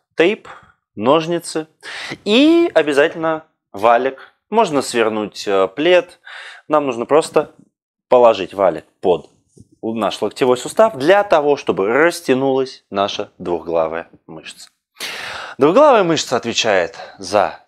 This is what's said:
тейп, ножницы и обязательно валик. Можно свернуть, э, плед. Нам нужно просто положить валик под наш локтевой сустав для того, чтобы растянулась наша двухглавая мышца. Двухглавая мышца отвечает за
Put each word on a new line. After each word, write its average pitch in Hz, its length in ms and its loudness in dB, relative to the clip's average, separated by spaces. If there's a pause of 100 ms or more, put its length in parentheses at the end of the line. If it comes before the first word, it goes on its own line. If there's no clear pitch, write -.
(140)
тейп, 196 320 0 (480)
ножницы 156 720 -2 (580)
и 320 500 2
обязательно 160 720 0 (280)
валик. 120 600 0 (160)
Можно 190 300 0
свернуть, 110 640 -4
э, 98 220 0
плед. 175 520 0 (480)
Нам 151 180 0
нужно 117 180 -4
просто 151 500 0 (540)
положить 113 460 4
валик 87 300 0 (160)
под 87 300 0 (520)
наш 110 400 -6
локтевой 123 340 0
сустав 165 400 0
для 175 260 4
того, 147 340 2
чтобы 95 300 -2
растянулась 135 1040 0
наша 101 480 -4
двухглавая 82 720 -4 (180)
мышца. - 440 -20 (880)
Двухглавая 220 440 6
мышца 156 340 -2
отвечает 104 600 -2 (200)
за 90 500 -2